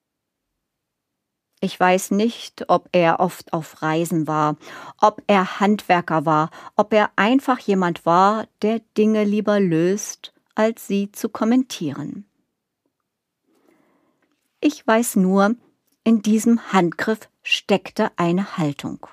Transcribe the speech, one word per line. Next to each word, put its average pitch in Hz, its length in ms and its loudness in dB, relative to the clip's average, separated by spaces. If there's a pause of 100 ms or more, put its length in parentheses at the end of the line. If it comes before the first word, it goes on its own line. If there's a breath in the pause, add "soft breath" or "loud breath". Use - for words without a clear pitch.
(1600)
Ich - 180 -6
weiß 185 340 0
nicht, - 580 -4
ob 180 220 0
er 165 280 2
oft - 320 -4
auf - 300 -8
Reisen 160 460 -2
war, 151 300 -2 (440 loud breath)
ob - 240 2
er 190 340 0
Handwerker 175 680 0
war, 156 260 0 (240 loud breath)
ob 208 180 0
er 208 220 2
einfach 254 440 0
jemand 185 460 -2
war, 196 420 2 (140)
der 220 180 -2 (160)
Dinge 214 280 2
lieber 208 360 0
löst, 180 760 -2 (200)
als 220 320 -2
sie 202 260 -2
zu - 180 -8
kommentieren. 202 960 -2 (2250)
Ich - 240 -2
weiß 226 300 0
nur, 196 400 2 (480)
in 226 180 2
diesem 220 500 0
Handgriff 185 560 0 (140)
steckte - 760 -2
eine 175 400 -2
Haltung. - 560 -6